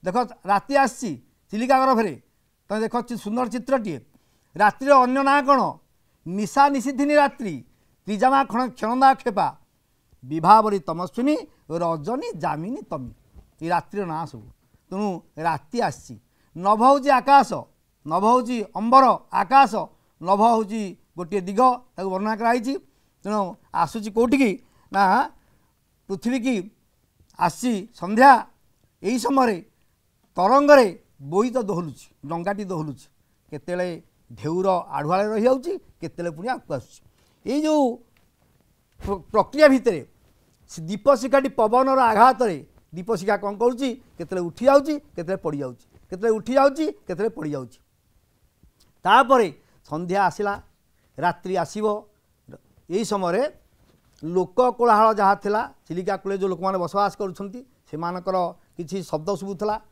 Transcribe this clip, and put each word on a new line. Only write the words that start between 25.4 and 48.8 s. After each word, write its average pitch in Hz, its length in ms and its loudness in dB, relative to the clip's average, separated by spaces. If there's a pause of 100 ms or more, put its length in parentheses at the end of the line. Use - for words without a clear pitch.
ପୃଥିବୀ 233 320 -4
କି 247 140 -2 (840)
ଆସି 196 560 -2
ସନ୍ଧ୍ୟା, 220 360 4 (720)
ଏଇ 220 160 -2
ସମୟରେ 247 380 0 (800)
ତରଙ୍ଗରେ 262 500 6 (360)
ବୋଇତ 208 360 -2
ଦୋହଲୁଛି, 170 480 -6 (200)
ଡଙ୍ଗାଟି 180 380 -6
ଦୋହଲୁଛି। 160 420 -8 (440)
କେତେବେଳେ 175 520 -8 (300)
ଢେଉର 160 360 -4 (200)
ଆଢ଼ୁଆଳରେ 165 400 -2
ରହିଯାଉଛି, 254 440 0 (280)
କେତେବେଳେ 175 300 -8
ପୁଣି 170 180 -12
ଆଗକୁ 247 260 -8
ଆସୁଛି। - 260 -12 (440)
ଏଇ 269 160 -2
ଯୋଉ 302 240 2 (1160)
ପ୍ର-, 196 220 -8 (100)
ପ୍ରକ୍ରିୟା 277 360 4
ଭିତରେ 233 320 2 (680)
ସେ - 140 -16
ଦୀପଶିଖାଟି 262 640 0
ପବନର 254 500 2
ଆଘାତରେ 233 680 4 (280)
ଦୀପଶିଖା 190 420 -2
କ'ଣ 202 200 -6
କରୁଛି? 247 320 0 (300)
କେତେବେଳେ 180 280 -6
ଉଠି 170 180 -10
ଯାଉଛି, 285 340 4
କେତେବେଳେ 180 380 -8
ପଡ଼ିଯାଉଛି, 143 500 -8 (240)
କେତେବେଳେ 214 260 0
ଉଠି 226 160 -6
ଯାଉଛି, 277 400 4
କେତେବେଳେ 190 360 -6
ପଡ଼ିଯାଉଛି। 147 500 -10 (1200)